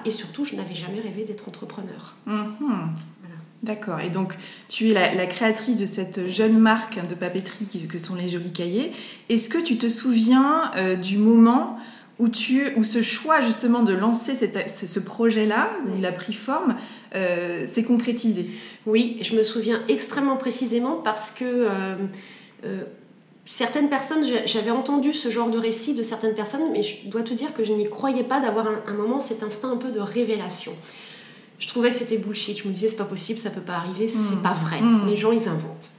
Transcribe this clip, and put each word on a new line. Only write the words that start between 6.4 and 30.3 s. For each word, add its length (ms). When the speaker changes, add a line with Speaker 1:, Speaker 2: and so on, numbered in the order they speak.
Speaker 2:
marque 480
de 80
papeterie 500
qui, 220
que 120
sont 160
les 140
jolis 220
cahiers. 400
Est-ce 180
que 120
tu 180
te 100
souviens, 880
euh, 200
du 220
moment 600
où 80
tu, 480
où 80
ce 180
choix 400
justement 420
de 100
lancer 420
cette, 340
ce, 160
ce 140
projet-là, 720
où 60
Speaker 1:
Oui. 80
Speaker 2:
il 60
a 60
pris 220
forme, 420
euh, 500
s'est 200
concrétisé ? 600
Speaker 1:
Oui, 360
je 140
me 80
souviens 440
extrêmement 480
précisément 600
parce 360
que, 140
euh, 500
euh, 180
certaines 440
personnes, 360
j'a-, 200
j'avais 260
entendu 420
ce 160
genre 200
de 80
récit 380
de 80
certaines 320
personnes, 380
mais 100
je 240
dois 160
te 100
dire 200
que 100
je 80
n'y 180
croyais 340
pas 180
d'avoir 260
un, 200
un 60
moment 280
cet 200
instinct 300
un 60
peu 140
de 100
révélation. 720